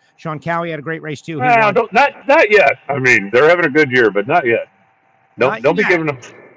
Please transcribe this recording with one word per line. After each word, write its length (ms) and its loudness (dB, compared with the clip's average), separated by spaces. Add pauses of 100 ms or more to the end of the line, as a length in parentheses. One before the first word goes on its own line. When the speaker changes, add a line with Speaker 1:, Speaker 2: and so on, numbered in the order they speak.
(160)
Speaker 1:
Sean 240 -12
Cowie 320 -6
had 80 -10
a 20 -16
great 200 -10
race 200 -12
too. 140 -12
He 60 -6
Speaker 2:
Well, 240 2
Speaker 1:
won. 80 0
Speaker 2:
don't, 180 -2
not, 380 -2
not 200 4
yet. 380 4
I 100 -4
mean, 360 0
they're 160 4
having 160 2
a 40 0
good 220 0
year, 180 2
but 160 -4
not 200 0
yet. 240 -2 (680)
Don't, 140 0
Speaker 1:
Not 120 -8
Speaker 2:
don't 120 0
be 60 -2
Speaker 1:
yet. 80 0
Speaker 2:
giving 160 0
them, 140 -6 (380)